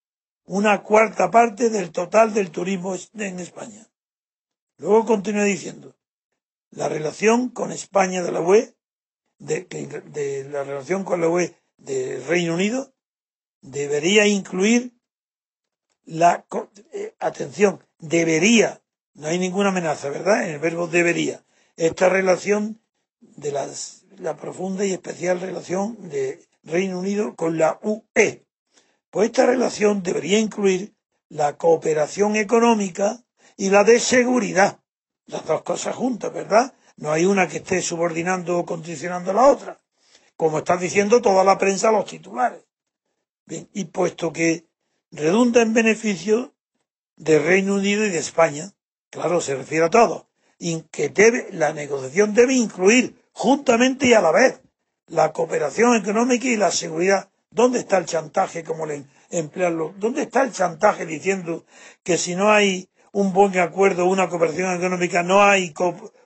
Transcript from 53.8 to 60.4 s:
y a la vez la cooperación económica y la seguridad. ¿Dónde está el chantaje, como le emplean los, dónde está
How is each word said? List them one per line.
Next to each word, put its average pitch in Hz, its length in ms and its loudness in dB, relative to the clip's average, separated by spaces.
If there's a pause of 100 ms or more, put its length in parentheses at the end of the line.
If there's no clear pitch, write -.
y 240 60 6
a 214 80 6
la 160 100 4
vez 226 280 2 (460)
la 156 280 0
cooperación 170 600 0
económica 226 520 0
y 233 100 0
la 180 140 2
seguridad. 175 580 -2 (220)
¿Dónde 247 260 2
está 185 220 0
el 165 80 -2
chantaje, 165 560 -4
como 160 240 -8
le 143 180 -10 (240)
emplean 170 480 -2
los, 160 220 -8
dónde 247 240 -4
está 247 180 0